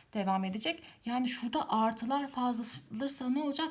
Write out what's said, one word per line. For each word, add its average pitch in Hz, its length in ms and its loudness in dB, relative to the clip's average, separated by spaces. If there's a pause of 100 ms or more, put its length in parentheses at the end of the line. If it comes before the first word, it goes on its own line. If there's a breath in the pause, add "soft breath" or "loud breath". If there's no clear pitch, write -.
(140 loud breath)
devam 190 300 2
edecek. 220 380 -4 (220 loud breath)
Yani 240 240 0
şurada 247 420 -2
artılar 226 580 2
fazlalırsa 247 1000 -2
ne 269 140 4
olacak? 302 280 0